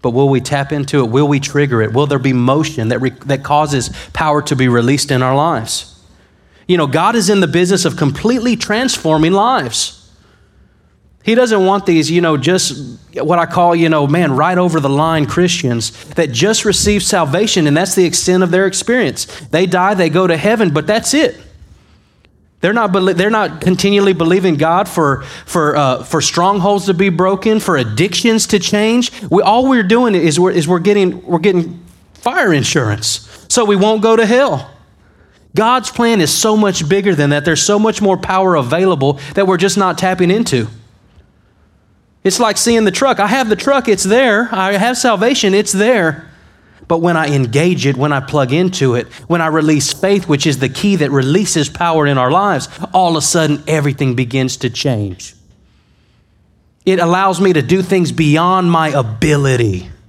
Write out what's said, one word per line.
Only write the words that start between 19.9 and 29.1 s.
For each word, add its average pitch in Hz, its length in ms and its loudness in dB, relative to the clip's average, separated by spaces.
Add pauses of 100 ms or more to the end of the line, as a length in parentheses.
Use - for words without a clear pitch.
they 180 140 0
go 180 180 0
to 170 100 0
heaven, 208 360 0
but 151 140 -2
that's 220 280 -2
it. 302 220 0 (1200)
They're 180 120 0
not 214 200 0
belie-, 190 220 2
they're 185 140 0
not 196 320 -2
continually 196 520 2
believing 175 420 2
God 165 340 0
for, 139 360 0 (220)
for, 151 300 -2
uh, 131 280 0
for 160 160 -2
strongholds 190 680 0
to 196 80 0
be 190 140 2
broken, 190 500 0
for 175 180 0
addictions 180 680 0
to 208 140 2
change. 220 500 0 (140)